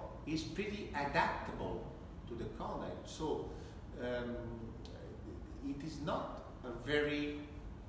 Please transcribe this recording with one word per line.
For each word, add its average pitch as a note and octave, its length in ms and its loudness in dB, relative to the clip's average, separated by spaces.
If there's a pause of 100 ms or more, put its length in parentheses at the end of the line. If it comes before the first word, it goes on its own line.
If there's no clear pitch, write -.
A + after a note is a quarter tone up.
(260)
is D#3 160 2
pretty G3+ 520 0
adaptable - 880 4 (440)
to - 60 -4
the A2 100 -2 (120)
condyle. - 360 -2 (120)
So, - 460 0 (500)
um, A#2+ 360 2 (1300)
it C#3+ 160 0
is D3+ 200 -2
not - 380 2 (220)
a A#2+ 220 -2
very, D3 520 6 (500)